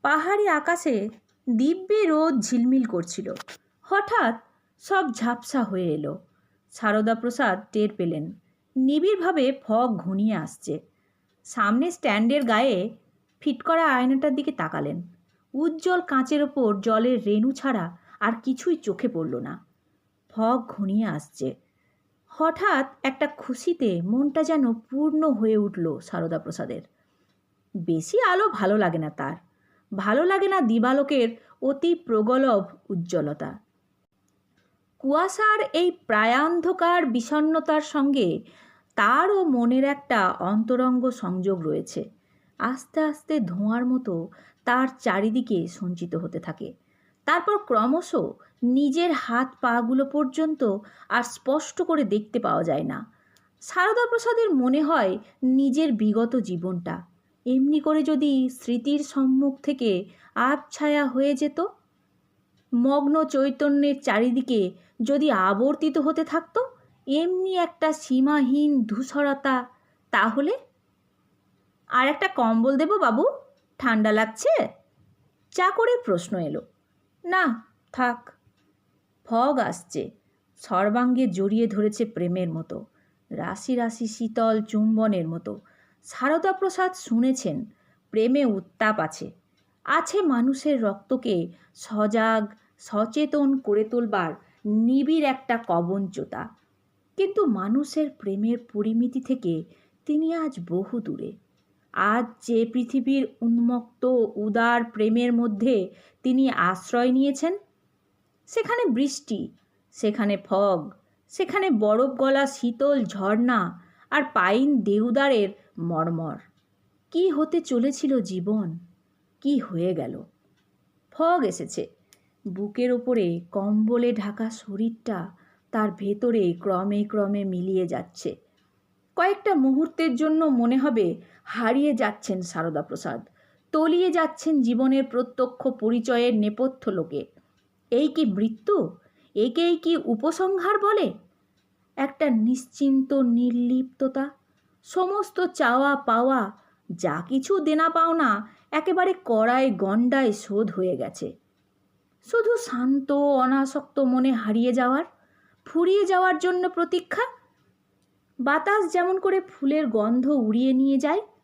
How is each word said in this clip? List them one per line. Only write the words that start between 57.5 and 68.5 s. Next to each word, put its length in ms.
করে 220
যদি 460
স্মৃতির 500
সম্মুখ 600
থেকে 440
আবছায়া 720
হয়ে 280
যেত, 260
মগ্ন 500
চৈতন্যের 800
চারিদিকে 680
যদি 280
আবর্তিত 680
হতে 260
থাকত 340
এমনি 500
একটা 360
সীমাহীন 920